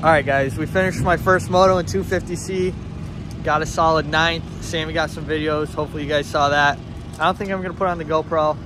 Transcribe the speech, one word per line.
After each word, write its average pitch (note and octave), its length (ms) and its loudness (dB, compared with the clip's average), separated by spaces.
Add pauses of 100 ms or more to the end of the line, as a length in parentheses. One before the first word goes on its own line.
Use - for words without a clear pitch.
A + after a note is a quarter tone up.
(180)
Hey C#3 60 0
guys, C#3 340 0
we D#3 80 -2
finished F#3 340 0
my F3+ 160 2
first F#3 320 2
moto F#3 300 6
in E3+ 80 -2
two G3 160 -2
fifty F3 320 -2
C. F#3 400 -2 (720)
Got D3+ 180 2
a D3+ 40 -2
solid D#3+ 380 2
ninth. E3 600 0
Sammy D#3+ 280 -4
got D#3 180 0
some D#3 140 -10
videos. D3+ 480 -2
Hopefully D3+ 300 -6
you C#3+ 60 -6
guys D3 180 0
saw D3 220 2
that. C#3+ 280 4 (440)
I D#3 60 0
don't F#3 120 2
think G3 140 -4
I'm F#3+ 100 -4
gonna F3+ 100 -6
put F#3+ 140 0
on F3 120 0
the E3 60 -6
GoPro. D#3 600 0